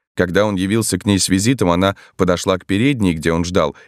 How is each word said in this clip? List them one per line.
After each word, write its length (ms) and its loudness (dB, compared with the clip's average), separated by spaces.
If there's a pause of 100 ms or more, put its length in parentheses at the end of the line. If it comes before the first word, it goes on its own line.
(140)
Когда 300 0
он 120 -2
явился 420 -2
к 80 -12
ней 120 4
с 100 -2
визитом, 420 0
она 260 2 (200)
подошла 420 0
к 80 -20
передней, 480 0
где 180 -2
он 120 0
ждал, 320 -2 (120)